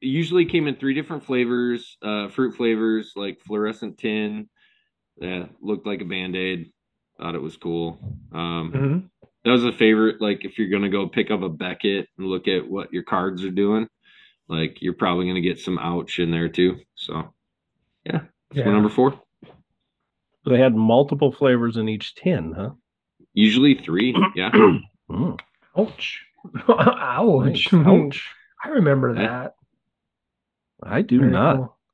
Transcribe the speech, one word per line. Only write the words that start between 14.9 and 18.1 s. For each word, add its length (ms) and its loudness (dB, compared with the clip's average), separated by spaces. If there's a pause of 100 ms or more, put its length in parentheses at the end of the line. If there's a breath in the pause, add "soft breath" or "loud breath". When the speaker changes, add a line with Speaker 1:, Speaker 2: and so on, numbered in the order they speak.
Speaker 1:
probably 340 -2
gonna 140 -2
get 180 -2
some 200 -6
Ouch 400 -6
in 120 0
there 160 -2
too. 300 0 (180)
So, 380 -12 (720)
yeah, 160 -4 (300)